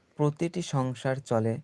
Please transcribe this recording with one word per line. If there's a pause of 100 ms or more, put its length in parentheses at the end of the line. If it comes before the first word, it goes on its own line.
(200)
প্রতিটি (120)
সংসার (120)
চলে (100)